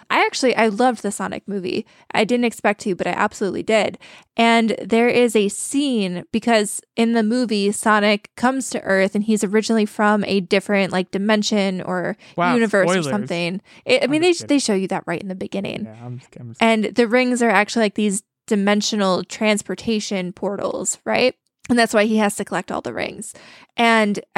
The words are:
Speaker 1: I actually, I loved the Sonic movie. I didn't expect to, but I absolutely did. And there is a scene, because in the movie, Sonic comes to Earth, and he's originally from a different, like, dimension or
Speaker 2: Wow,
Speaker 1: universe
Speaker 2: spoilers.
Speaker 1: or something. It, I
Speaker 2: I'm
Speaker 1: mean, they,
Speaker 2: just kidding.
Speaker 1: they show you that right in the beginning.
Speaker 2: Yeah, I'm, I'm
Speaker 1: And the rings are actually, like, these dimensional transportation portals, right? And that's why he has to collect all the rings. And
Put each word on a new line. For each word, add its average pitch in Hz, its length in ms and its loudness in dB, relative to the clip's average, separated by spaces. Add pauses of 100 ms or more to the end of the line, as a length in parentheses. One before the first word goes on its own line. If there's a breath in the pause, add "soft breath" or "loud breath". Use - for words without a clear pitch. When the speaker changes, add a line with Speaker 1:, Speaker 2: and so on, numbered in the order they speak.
Speaker 1:
I 330 160 2
actually, 269 300 0
I 226 120 4
loved 226 360 0
the 202 80 -4
Sonic - 340 -8
movie. 196 400 -6 (280 soft breath)
I - 100 2
didn't 240 220 0
expect 220 360 -2
to, 190 140 -2
but 180 100 -4
I 175 40 -2
absolutely - 540 -2
did. - 340 0 (400 loud breath)
And 233 440 4
there 233 280 2
is 240 260 2
a 202 140 2
scene, 220 840 -2
because 220 480 0 (160)
in 226 160 2
the 233 120 2
movie, 214 500 0
Sonic 208 640 0
comes 262 320 -2
to - 140 -6
Earth, 190 300 2
and 208 120 -2
he's 220 180 2
originally 214 420 0
from 208 380 0
a 196 160 0
different, 196 540 0
like, 180 180 -2
dimension 202 720 0
or 180 340 -4 (220 loud breath)
Speaker 2:
Wow, 175 160 2
Speaker 1:
universe 208 320 2
Speaker 2:
spoilers. 170 220 0
Speaker 1:
or 135 40 -4
something. 170 500 -4 (220 loud breath)
It, 247 180 2
I - 40 2
Speaker 2:
I'm 247 60 -2
Speaker 1:
mean, 311 100 2
they, 359 80 4
Speaker 2:
just 339 140 0
kidding. 277 120 2
Speaker 1:
they 277 40 4
show 226 140 0
you 190 140 0
that 180 180 -6
right 170 160 -6
in 202 60 -12
the 190 80 -8
beginning. 196 480 -8
Speaker 2:
Yeah, 117 220 -14
I'm, 123 160 -12 (180)
I'm 117 220 -14
Speaker 1:
And 226 240 2
the 240 240 2
rings 247 320 2
are 233 80 4
actually, 208 340 2
like, 202 120 0
these 208 280 0 (220)
dimensional 202 800 0
transportation 208 1080 -2
portals, - 720 -6
right? 226 320 0 (340)
And 240 80 2
that's 226 160 4
why 208 120 4
he 220 100 2
has 208 220 0
to 202 80 -6
collect 185 260 -6
all - 80 -4
the - 140 -8
rings. - 400 -8 (420 loud breath)
And 220 460 2 (160)